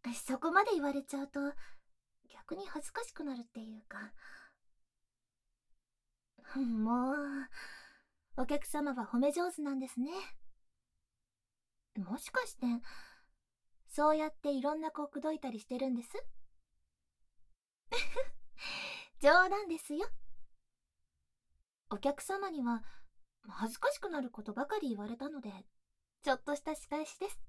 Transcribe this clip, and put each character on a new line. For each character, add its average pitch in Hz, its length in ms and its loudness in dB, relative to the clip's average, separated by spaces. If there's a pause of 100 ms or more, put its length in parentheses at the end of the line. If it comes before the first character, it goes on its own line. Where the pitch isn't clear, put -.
(140)
そ 254 240 -2
こ 320 140 2
ま 392 120 10
で 466 80 4
言 320 100 4
わ 285 100 2
れ 277 100 0
ち - 140 -6
ゃ 277 80 -2
う 285 40 -8
と、 285 240 -2 (760)
逆 - 260 -12
に 392 140 -6
恥 302 180 -4
ず - 60 -10
か 453 100 -4
し - 100 -8
く 302 120 -8
な 277 100 -2
る 240 80 -8
っ - 40 -10
て - 140 -12
い 220 160 -10
う 214 60 -16
か。 214 300 -12 (2250)
<laughs> - 220 -14
も 240 520 2
う、 294 40 0 (1200)
お - 100 2
客 294 200 2
様 294 280 0
は 240 100 -2
褒 240 140 0
め 285 140 6
上 349 180 2
手 311 120 -6
な 277 120 0
ん 262 60 0
で 262 80 -4
す - 120 -4
ね。 294 120 -2 (1800)
も 196 220 -2
し - 120 -10
か 508 160 2
し - 100 -10
て、 247 100 0 (1200)
そ 302 220 6
う 311 60 8
や 311 120 2
っ 302 60 -6
て 285 180 0
い 262 100 2
ろ 294 120 2
ん 311 60 -2
な 311 120 -2
子 294 160 -4
口 285 120 -6
説 311 140 0
い 302 60 -6
た 262 100 -4
り 220 80 -6
し 214 80 -12
て 247 100 -4
る 262 140 0
ん 247 60 2
で 240 80 -2
す？ - 80 -14 (1800)
<laughs> - 440 6 (840)
冗 349 300 10
談 392 200 0
で 330 100 -2
す - 160 -6
よ。 392 140 2 (1800)
お 302 80 -2
客 285 220 2
様 392 300 -2
に 294 120 -2
は 233 220 2 (640)
恥 226 240 -2
ず - 80 -8
か 539 100 6
し 587 80 -4
く 403 100 -4
な 311 120 0
る 247 100 -4
こ 208 140 -10
と 214 80 -4
ば 262 140 -2
か 427 120 0
り 294 120 0
言 208 80 -2
わ 208 100 -6
れ 233 80 -6
た 269 120 -6
の 302 120 -8
で、 196 260 -12 (560)
ち 247 80 2
ょ 262 40 6
っ - 80 -2
と 294 120 0
し 277 80 -6
た 311 140 -2
仕 - 120 -14
返 302 160 -2
し - 140 -12
で 392 100 -4
す。 - 200 -6